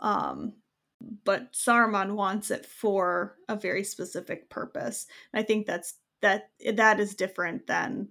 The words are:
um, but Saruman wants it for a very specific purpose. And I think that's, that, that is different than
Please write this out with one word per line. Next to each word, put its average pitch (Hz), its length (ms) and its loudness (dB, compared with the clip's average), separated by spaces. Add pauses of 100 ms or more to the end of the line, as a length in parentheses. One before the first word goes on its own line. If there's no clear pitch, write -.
um, 80 520 0 (720)
but - 280 0
Saruman 214 640 2
wants 202 340 -2
it - 160 -4
for 185 720 0 (120)
a 226 60 -2
very 196 300 -4
specific - 640 -8
purpose. - 560 -6 (260)
And 220 80 0
I 214 60 -2
think 214 200 2
that's, - 280 -4 (260)
that, 196 300 2 (240)
that 220 240 6
is 202 160 0
different 175 540 -4
than 170 420 -2